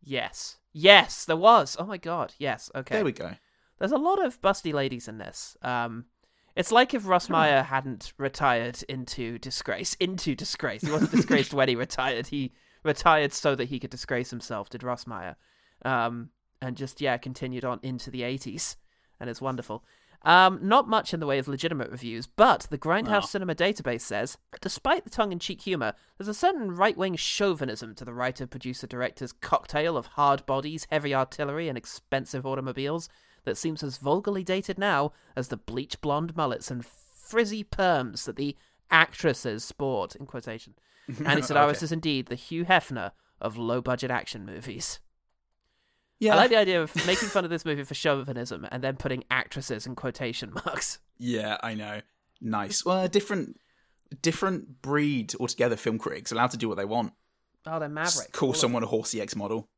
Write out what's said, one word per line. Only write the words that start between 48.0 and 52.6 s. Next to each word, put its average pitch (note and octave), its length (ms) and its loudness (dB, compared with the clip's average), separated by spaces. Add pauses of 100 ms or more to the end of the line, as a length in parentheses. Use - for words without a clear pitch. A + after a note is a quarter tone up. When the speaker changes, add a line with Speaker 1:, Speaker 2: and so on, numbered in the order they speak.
Speaker 1:
and B2+ 120 -6
then C3+ 140 -2
putting C3+ 360 -6
actresses B2+ 520 -2
in B2+ 120 -10
quotation A#2+ 560 -8 (120)
marks. - 360 -4 (180)
Speaker 2:
Yeah, A2 420 -2
I A2+ 140 -6
know. G#2 260 -8 (400)
Nice. G#2 440 -2